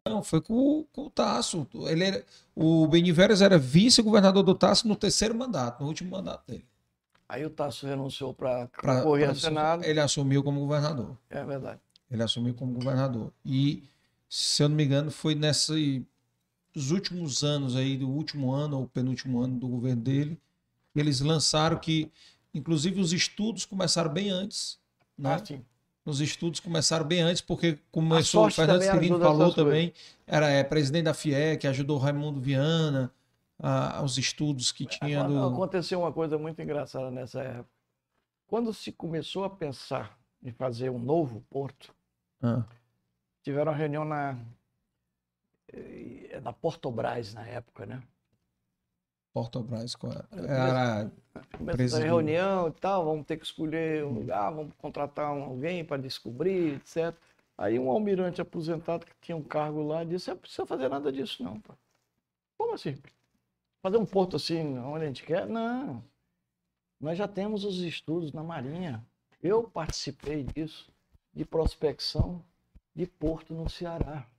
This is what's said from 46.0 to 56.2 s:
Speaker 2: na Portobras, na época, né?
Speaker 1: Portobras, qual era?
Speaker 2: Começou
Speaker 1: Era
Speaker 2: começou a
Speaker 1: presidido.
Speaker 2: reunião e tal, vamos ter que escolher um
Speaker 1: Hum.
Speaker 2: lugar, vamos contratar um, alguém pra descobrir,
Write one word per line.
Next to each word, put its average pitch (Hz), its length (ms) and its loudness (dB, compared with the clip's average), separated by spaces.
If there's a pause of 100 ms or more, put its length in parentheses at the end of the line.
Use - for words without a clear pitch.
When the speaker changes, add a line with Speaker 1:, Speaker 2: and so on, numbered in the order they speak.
Speaker 2:
na 123 100 -10
Portobras, 120 840 -4
na 110 120 -14
época, 117 400 -14
né? 120 160 -12 (1300)
Speaker 1:
Portobras, 120 640 -8
qual 120 160 -10
era? 107 120 -12
Speaker 2:
Começou - 300 -10
Speaker 1:
Era 127 560 0 (220)
Speaker 2:
começou - 380 -12
a - 20 -4
Speaker 1:
presidido. 127 340 0
Speaker 2:
reunião 170 640 2
e 151 40 -6
tal, 185 320 -2
vamos 156 220 -4
ter 160 100 -6
que 156 80 -12
escolher 156 600 -4
um 143 60 -6
Speaker 1:
Hum. 123 100 -6
Speaker 2:
lugar, 101 320 -2
vamos 151 240 -10
contratar 147 560 -6
um, 143 120 -6
alguém 151 400 -6
pra 156 120 -6
descobrir, 147 800 -2